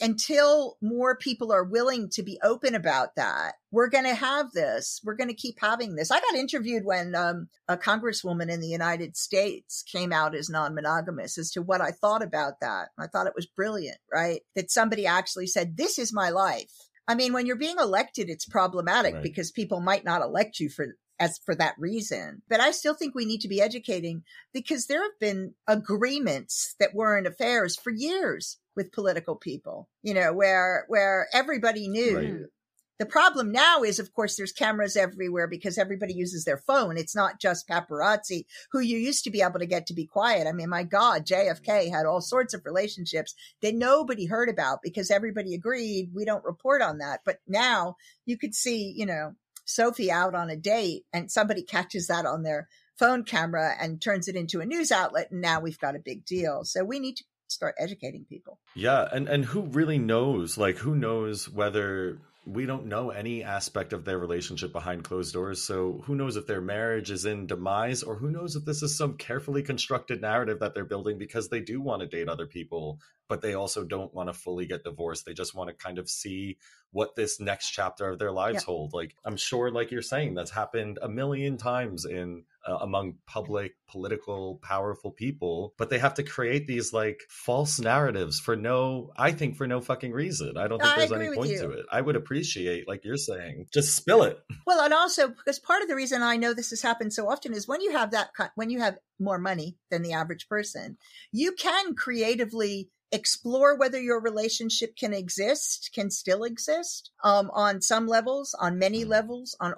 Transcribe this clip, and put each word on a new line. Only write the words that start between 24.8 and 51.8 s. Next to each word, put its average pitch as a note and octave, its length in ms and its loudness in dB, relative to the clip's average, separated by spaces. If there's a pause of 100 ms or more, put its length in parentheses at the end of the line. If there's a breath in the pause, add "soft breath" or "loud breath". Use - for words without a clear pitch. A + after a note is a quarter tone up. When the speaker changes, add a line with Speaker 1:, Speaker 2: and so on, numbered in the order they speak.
Speaker 1:
there D#4 160 2
have G#4 160 -6
been G3 340 -2 (140)
agreements G#3+ 1120 0
that G3+ 160 6
were G#3+ 220 4
in F#3+ 80 0
affairs G#3 500 0
for - 160 -6
years C4+ 680 -2 (180)
with G3 160 -4
political F3 440 0
people, - 540 -10 (120)
you G#3 120 -4
know, F3 200 4
where, F#3 540 6
where G3 460 4
everybody A#3 540 2
knew. G#3+ 300 2
Speaker 2:
Right. D#2+ 320 -4 (500)
Speaker 1:
The G#3 80 0
problem D4 440 6
now D4+ 320 8
is, G#3 160 2
of - 140 -8
course, G#3 240 0
there's G3 140 -6
cameras G#3 440 0
everywhere F3+ 520 2
because F3 300 -4
everybody F#3+ 360 -2
uses F3+ 320 -4
their C#3 140 2
phone. A#3 380 2
It's D#3+ 180 -6
not G3 240 2
just F3 280 0
paparazzi F3 800 0 (260 loud breath)
who C4+ 80 2
you A#3 180 2
used B3+ 280 0
to A3 60 -4
be G3+ 100 2
able F3+ 180 2
to F3 60 -2
get F3 220 -2
to F3 60 -8
be D#3+ 120 -4
quiet. G3+ 420 2
I D#3+ 60 0
mean, E3+ 160 -4
my F3+ 140 -2
God, G3 420 4
J F#3 240 2
F - 140 -4
K G3+ 260 2
had D#3+ 160 0
all E3+ 160 2
sorts B3 320 0
of - 120 -10
relationships E3+ 680 -2 (280 loud breath)
that G#3+ 140 2
nobody B3 500 4
heard A3+ 220 2
about D#3+ 360 0
because F#3 280 -4
everybody G3+ 440 2
agreed, G3+ 580 -2
"We G3+ 100 -4
don't G#3+ 220 0
report C4 380 2
on D3+ 160 0
that." C#3+ 260 -4
But F#3 220 0
now G3 480 2 (300 soft breath)
you A#3+ 120 -2
could G#3+ 180 -6
see, A3 400 -2
you G#3+ 120 -2
know, D#3 260 -4 (320)
Sophie A3+ 460 2
out F3+ 240 2
on E3+ 160 -2
a D#3 40 -4
date G3 560 0
and F3 200 -4
somebody G#3 320 2
catches F#3 440 -2